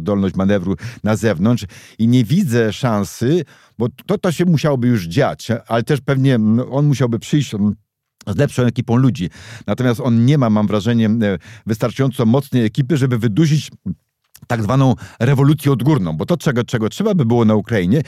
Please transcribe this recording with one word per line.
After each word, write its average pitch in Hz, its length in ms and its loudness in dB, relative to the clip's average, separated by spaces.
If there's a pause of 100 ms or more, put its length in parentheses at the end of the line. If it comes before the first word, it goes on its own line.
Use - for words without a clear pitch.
zdolność 98 260 -2
manewru 95 400 0 (280)
na 110 120 0
zewnątrz. 104 500 0 (340)
I 110 80 2
nie 123 160 4
widzę 117 500 0
szansy, 120 680 -2 (340)
bo 120 100 -2 (180)
to, 202 120 -2
to 185 140 -2
się 175 140 0
musiałoby 143 420 0
już 117 200 2
dziać, 92 400 -2 (200)
ale 117 160 -2
też 143 180 -2
pewnie, 135 340 2
mm, 110 360 2
on 143 160 0
musiałby 123 320 0
przyjść, 147 340 -2
mm, 101 220 0 (520)
z 92 80 -4
lepszą - 280 0
ekipą 117 320 -2
ludzi. 104 340 0 (380)
Natomiast 120 320 0
on 117 260 2
nie 151 120 4
ma, 123 120 2
mam 107 180 2
wrażenie, 110 400 0
e, 104 300 0 (280)
wystarczająco 117 600 -2
mocnej 123 400 2
ekipy, 139 320 -2
żeby 123 220 0
wydusić 139 520 0 (760)
tak 113 160 -4
zwaną 131 320 2 (240)
rewolucję 139 520 2
odgórną, 113 460 0
bo - 80 -6
to, 170 120 -2
czego, 123 260 -2
czego 107 260 -2
trzeba 208 260 -2
by 147 100 2
było 117 200 2
na 107 100 4
Ukrainie, 104 520 0